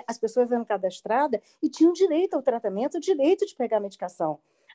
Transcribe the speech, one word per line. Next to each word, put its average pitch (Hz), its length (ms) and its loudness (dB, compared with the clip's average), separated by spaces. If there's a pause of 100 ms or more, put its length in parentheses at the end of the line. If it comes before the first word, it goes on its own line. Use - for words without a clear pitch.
as 247 100 -12
pessoas 240 320 0
eram 233 140 -2
cadastradas 208 760 -2 (220)
e 311 80 0
tinham 339 220 4
direito 349 420 2
ao 269 80 -2
tratamento, 233 560 -2
direito 349 480 2
de - 80 -14
pegar 226 220 -2
a 208 40 0
medicação." 180 600 -6 (340)